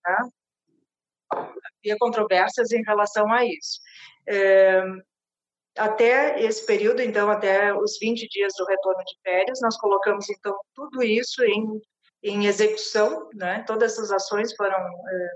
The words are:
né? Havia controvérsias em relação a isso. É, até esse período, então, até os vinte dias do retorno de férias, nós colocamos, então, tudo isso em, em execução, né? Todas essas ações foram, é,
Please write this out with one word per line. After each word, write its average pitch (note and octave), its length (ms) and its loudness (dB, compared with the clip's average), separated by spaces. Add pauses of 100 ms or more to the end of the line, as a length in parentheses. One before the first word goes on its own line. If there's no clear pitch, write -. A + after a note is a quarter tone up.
né? F#3 140 0 (1120)
Havia - 720 -6
controvérsias G#3+ 720 0
em A3+ 100 2
relação G#3 500 0
a A#3+ 120 2
isso. - 340 -6 (500)
É, F#3+ 540 6 (960)
até A#3 640 2
esse G#3+ 240 -2
período, A3 340 2
então, G#3 300 2
até G3+ 420 2
os G#3 280 -2
vinte A3+ 280 -2
dias G3 300 -2
do F#3 80 -4
retorno F#3+ 380 -2
de - 180 -14
férias, G3 400 -2
nós A3+ 140 0
colocamos, G3+ 540 0
então, G3+ 260 -8 (180)
tudo C4 260 -8
isso A#3+ 440 0
em, G#3+ 360 0 (440)
em G#3 220 0
execução, G#3+ 880 0
né? G3 340 -4
Todas A3 240 0
essas A3 180 -6
ações G#3 460 -2
foram, G3 200 0
é, F3+ 580 -6